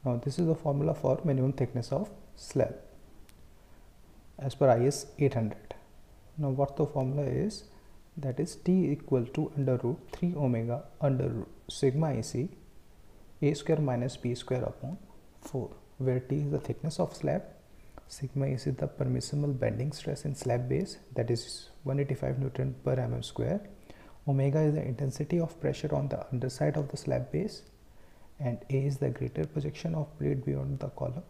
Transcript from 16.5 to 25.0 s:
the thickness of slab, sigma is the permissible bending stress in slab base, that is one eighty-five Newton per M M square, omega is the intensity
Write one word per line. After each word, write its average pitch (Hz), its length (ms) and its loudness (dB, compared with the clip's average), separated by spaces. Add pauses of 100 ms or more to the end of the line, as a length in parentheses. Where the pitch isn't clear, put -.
the 143 80 0
thickness - 400 -4
of 170 160 0
slab, - 280 0 (680)
sigma 135 380 -2
is 131 180 -2
the 139 220 0
permissible 135 680 0
bending 120 400 0
stress - 320 -6
in 147 100 0
slab 127 340 0
base, 147 300 0 (160)
that 117 160 0
is - 380 -2 (160)
one 139 160 0
eighty-five 135 400 0
Newton 131 340 0 (100)
per 135 100 2
M 120 200 0
M 120 80 -4
square, 165 380 0 (640)
omega 139 340 4
is 151 140 6
the 156 80 0
intensity 139 560 0